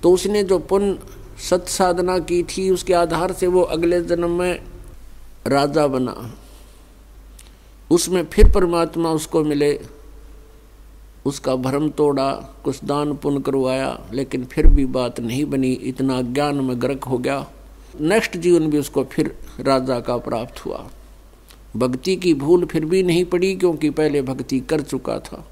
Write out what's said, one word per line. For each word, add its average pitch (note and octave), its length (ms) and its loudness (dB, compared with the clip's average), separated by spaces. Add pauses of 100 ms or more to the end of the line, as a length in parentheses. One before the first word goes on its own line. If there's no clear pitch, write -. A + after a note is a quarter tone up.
तो F3 100 8
उसने G3+ 300 2
जो F#3 160 2
पुण्य G3 400 0 (500)
सत F3+ 180 2
साधना F3+ 520 0
की F3 240 -2
थी, F#3+ 260 -4
उसके F#3 240 0
आधार E3+ 400 0
से F3+ 140 -2
वो F3+ 140 4
अगले E3+ 400 0
जन्म E3+ 280 -2
में F3 320 -2 (880)
राजा C#3+ 400 2
बना। B2+ 460 -4 (1600)
उसमें E3+ 340 2
फिर - 260 8
परमात्मा E3+ 600 2
उसको D#3 320 0
मिले, D3 360 2 (1500)
उसका C#3 300 -2
भ्रम C3 340 0
तोड़ा, C#3 420 0 (320)
कुछ C3+ 200 -6
दान D3 300 -2
पुण्य C#3+ 280 -2
करवाया, C3 720 -2
लेकिन C3 320 -4
फिर D3 220 4
भी D3 180 8
बात B2+ 340 -4
नहीं A#2+ 260 -4
बनी, C3+ 260 -2
इतना C3 500 -2
ज्ञान C#3+ 340 -2
में B2+ 260 -2
गर्क C3 220 -4
हो B2 140 -4
गया। C3+ 300 -4 (540)
नेक्स्ट G3 360 0
जीवन E3+ 320 4
भी D3 80 0
उसको C3+ 260 -2
फिर - 340 -4 (220)
राजा C3 400 0
का B2 180 -4
प्राप्त A#2+ 480 -8
हुआ। - 240 -10 (880)
भक्ति B2+ 380 0
की F3+ 180 2
भूल E3 320 4
फिर D#3+ 200 -2
भी F#3 180 2
नहीं F3 220 2
पड़ी, F3+ 300 0
क्योंकि D#3+ 340 0
पहले D3 320 0
भक्ति C3 380 -4
कर D3+ 220 -2
चुका - 380 -6
था। - 320 -16